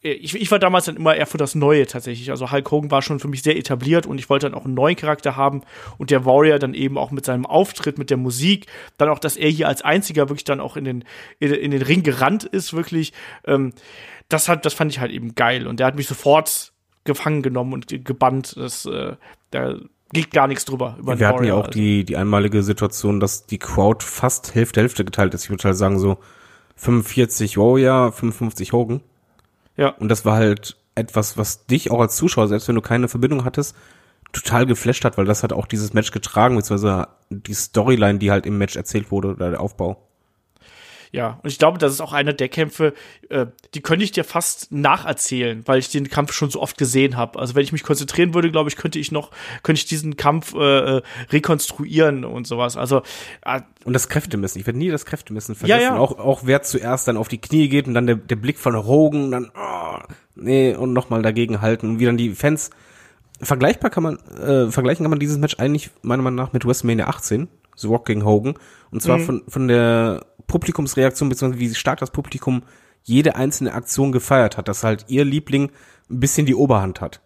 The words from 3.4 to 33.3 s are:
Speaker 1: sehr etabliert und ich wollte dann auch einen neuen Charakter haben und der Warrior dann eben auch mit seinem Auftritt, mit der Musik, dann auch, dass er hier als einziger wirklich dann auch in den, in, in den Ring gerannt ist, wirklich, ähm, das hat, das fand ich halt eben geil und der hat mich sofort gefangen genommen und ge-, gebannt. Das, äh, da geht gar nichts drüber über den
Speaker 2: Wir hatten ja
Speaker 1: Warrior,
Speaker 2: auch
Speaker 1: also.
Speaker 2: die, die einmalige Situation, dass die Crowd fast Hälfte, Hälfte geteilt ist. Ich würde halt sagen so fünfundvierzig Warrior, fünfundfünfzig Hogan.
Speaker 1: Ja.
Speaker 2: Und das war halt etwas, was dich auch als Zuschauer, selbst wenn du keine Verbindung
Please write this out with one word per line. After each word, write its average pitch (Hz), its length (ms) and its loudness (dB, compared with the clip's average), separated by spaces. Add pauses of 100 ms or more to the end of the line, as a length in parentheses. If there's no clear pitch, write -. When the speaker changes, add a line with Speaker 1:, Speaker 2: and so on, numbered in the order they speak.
Speaker 1:
sehr 151 140 2
etabliert 147 480 0
und 139 120 -8
ich 123 120 -12
wollte 139 200 2
dann - 80 -8
auch 135 60 -12
einen 131 100 -4
neuen 147 220 2
Charakter 147 400 -2
haben 139 280 0 (340)
und 135 140 -4
der 131 120 4
Warrior 143 360 6
dann 131 140 -2
eben 135 240 -2
auch 139 140 -2
mit 139 140 -6
seinem 127 200 -2
Auftritt, - 520 0
mit 143 120 -8
der 139 60 2
Musik, 127 520 0 (300)
dann 147 120 4
auch, 147 100 0
dass 151 160 -4
er 151 140 2
hier 156 180 0
als 135 140 -2
einziger 151 480 2
wirklich 147 160 -8
dann 139 160 -2
auch 143 160 -10
in 131 80 -8
den, 123 180 -8 (360)
in, 143 140 0
in 143 180 -2
den 139 100 0
Ring 160 220 4
gerannt 143 420 2
ist, - 280 -6
wirklich, 165 380 -2 (320)
ähm, 135 300 0 (560)
das 156 180 0
hat, 165 180 0
das 147 80 0
fand 151 180 -2
ich 131 80 -8
halt 123 120 -4
eben 117 240 -10
geil 123 320 0
und 120 120 -8
der 127 60 2
hat 135 100 2
mich 143 120 -6
sofort - 640 0 (320)
gefangen 151 400 -2
genommen 127 300 -4
und 131 140 -10
ge-, 135 120 -10
gebannt. 127 580 -2
Das, - 280 -10
äh, - 300 -8 (360)
da 127 240 -4 (360)
geht 156 200 -2
gar 139 160 4
nichts 135 180 -4
drüber 127 320 -6
über 131 160 -4
den 120 60 -2
Speaker 2:
Wir 107 80 6
hatten 127 160 4
ja 110 80 2
Speaker 1:
Warrior, 95 80 2
Speaker 2:
auch 104 80 -2
Speaker 1:
also. - 100 -6
Speaker 2:
die, 104 260 4
die - 140 -4
einmalige 101 460 2
Situation, 101 560 0
dass - 260 -2
die 101 140 -8
Crowd 107 440 2
fast - 520 -4
Hälfte, 113 240 2
Hälfte 107 260 0
geteilt 95 280 0
ist. - 100 -8
Ich - 60 -14
würde 101 160 -4
halt 95 120 2
sagen 98 220 2
so 98 180 2 (580)
fünfundvierzig 110 840 0
Warrior, 127 540 4
fünfundfünfzig - 600 -6
Hogan. 120 300 -2 (720)
Speaker 1:
Ja. 143 140 2
Speaker 2:
Und 107 200 -6
das 113 140 2
war 107 140 2
halt 104 400 0 (180)
etwas, 110 420 -2
was - 300 -4
dich - 240 0
auch 117 80 2
als 113 160 2
Zuschauer, 117 320 2
selbst 104 220 -2
wenn 117 60 2
du 110 60 2
keine 120 280 0
Verbindung 127 340 0